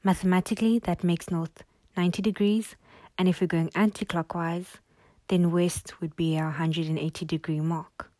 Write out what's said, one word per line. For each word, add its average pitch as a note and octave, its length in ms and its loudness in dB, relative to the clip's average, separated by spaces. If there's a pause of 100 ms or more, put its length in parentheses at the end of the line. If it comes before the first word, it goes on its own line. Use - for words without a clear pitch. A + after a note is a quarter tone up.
Mathematically, G3 760 2
that - 240 -4
makes F3 260 0
north E3 360 -6 (320)
ninety F3+ 240 0
degrees, G#3 560 0 (400)
and F#3 100 2
if F3+ 140 2
we're F3+ 60 2
going E3 280 0
anti-clockwise, F3 1000 -2 (500)
then F3 240 4
west - 480 0
would D#3+ 160 -8
be D#3+ 240 0
our D#3+ 120 -2
hundred D#3+ 360 -2
and D#3 100 -2
eighty D#3+ 280 -4
degree D#3 340 -4
mark. D#3+ 500 -4 (100)